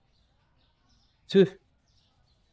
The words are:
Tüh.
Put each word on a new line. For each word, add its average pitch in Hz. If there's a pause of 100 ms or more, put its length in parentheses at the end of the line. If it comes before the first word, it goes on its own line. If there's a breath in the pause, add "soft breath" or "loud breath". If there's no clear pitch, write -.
(1300)
Tüh. 196 (1080)